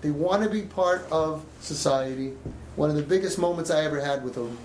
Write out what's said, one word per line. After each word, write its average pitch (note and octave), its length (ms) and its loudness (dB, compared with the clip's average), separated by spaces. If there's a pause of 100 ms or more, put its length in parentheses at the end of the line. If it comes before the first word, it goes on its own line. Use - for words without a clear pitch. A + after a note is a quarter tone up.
They D3+ 80 0
wanna F#3 380 2
be G#3+ 140 0
part F3+ 480 0
of D#3 360 0 (140)
society. C3+ 760 0 (400)
One D3+ 160 2
of D3 60 2
the D3 60 2
biggest F#3 360 2
moments F3 320 2
I D#3 140 4
ever D3 160 0
had C#3 240 0
with B2 120 -4
a A#2+ 120 -4 (160)